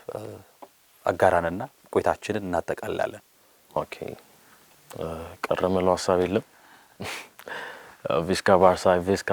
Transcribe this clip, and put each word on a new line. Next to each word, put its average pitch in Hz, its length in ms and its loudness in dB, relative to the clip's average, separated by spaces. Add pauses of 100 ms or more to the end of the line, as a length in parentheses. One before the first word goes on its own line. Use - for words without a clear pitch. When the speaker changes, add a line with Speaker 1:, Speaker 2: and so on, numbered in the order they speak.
Speaker 1:
እ፣ - 120 -10 (840)
አጋራንና 90 560 2 (280)
ቆይታችንን 98 540 -2
እናጠቃልላለን። 90 760 -4 (480)
Speaker 2:
ኦኬ፣ - 240 -6 (960)
እ፣ - 140 -10 (360)
ቀረ - 240 -4
የምለው 92 280 2
ሀሳብ 90 280 0
የለም። 92 240 0 (560)
<laughs> - 320 -10 (920)
ቪስካ 90 320 0
ባርሳ፣ 90 280 6 (160)
ቪስካ 95 320 0